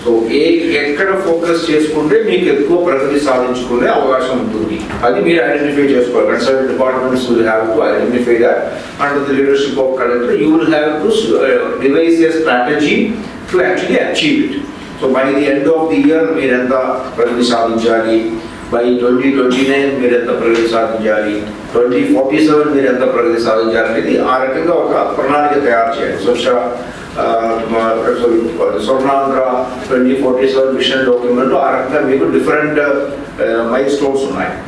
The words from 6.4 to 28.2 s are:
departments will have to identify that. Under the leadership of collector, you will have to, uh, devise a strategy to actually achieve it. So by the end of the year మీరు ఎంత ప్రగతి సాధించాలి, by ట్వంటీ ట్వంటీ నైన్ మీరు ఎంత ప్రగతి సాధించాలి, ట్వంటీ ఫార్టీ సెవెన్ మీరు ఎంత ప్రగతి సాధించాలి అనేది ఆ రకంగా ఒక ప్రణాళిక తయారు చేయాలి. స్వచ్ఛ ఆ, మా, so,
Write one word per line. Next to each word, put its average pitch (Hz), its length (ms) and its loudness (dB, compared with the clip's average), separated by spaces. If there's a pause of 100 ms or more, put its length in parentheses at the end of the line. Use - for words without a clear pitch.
departments 127 580 0
will 113 220 2
have 110 120 0 (100)
to - 40 0 (120)
identify 120 460 0 (100)
that. - 140 2 (440)
Under 143 240 0
the 135 100 0
leadership 139 460 2
of 131 60 2 (100)
collector, 120 420 0
you 156 140 2
will 160 200 2
have 151 160 0 (120)
to, 214 80 2
uh, 123 580 0 (140)
devise 165 360 2 (100)
a - 100 0
strategy 147 580 0 (540)
to 180 40 -2 (140)
actually - 380 0
achieve - 380 0
it. - 80 -4 (460)
So 135 60 -4 (120)
by 135 60 2 (140)
the 147 60 0 (100)
end 147 120 0 (100)
of 160 60 0 (100)
the 139 160 2
year 160 160 4 (140)
మీరు 131 220 0
ఎంత 127 140 -2 (440)
ప్రగతి 120 340 2
సాధించాలి, 113 680 0 (560)
by 120 100 0 (200)
ట్వంటీ 123 340 2
ట్వంటీ 127 320 2
నైన్ 139 320 2
మీరు 120 180 2
ఎంత 117 120 -2 (100)
ప్రగతి 113 320 2
సాధించాలి, 107 640 -2 (400)
ట్వంటీ 120 260 2 (100)
ఫార్టీ 135 360 2
సెవెన్ 151 280 2
మీరు 131 180 2
ఎంత 123 120 0 (100)
ప్రగతి 117 320 0
సాధించాలి 113 440 0
అనేది - 240 0 (180)
ఆ - 100 2
రకంగా 170 400 -2
ఒక 147 100 -2 (260)
ప్రణాళిక 147 360 0 (120)
తయారు 117 320 0
చేయాలి. - 260 -4
స్వచ్ఛ - 200 0 (760)
ఆ, - 40 -2 (480)
మా, 113 380 0
so, 117 300 2 (440)